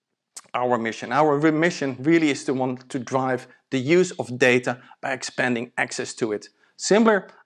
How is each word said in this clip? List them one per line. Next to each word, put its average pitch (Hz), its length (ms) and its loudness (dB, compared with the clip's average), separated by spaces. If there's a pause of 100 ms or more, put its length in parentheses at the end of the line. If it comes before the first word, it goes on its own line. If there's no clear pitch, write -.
(540)
our 123 240 0
mission. 113 360 -6
Our 147 240 4
re-, 156 140 4
mission 156 500 0
really 160 280 4
is 135 140 -2
the 143 100 -2
one 127 240 -2 (120)
to 143 100 -6
drive 131 480 -4 (240)
the 135 80 -2
use 175 400 2
of 123 180 -8
data 127 440 2 (200)
by 135 120 -6
expanding 123 640 -4
access 123 380 -6
to 110 180 -2
it. 101 160 -8 (280)
Similar 208 520 2 (160)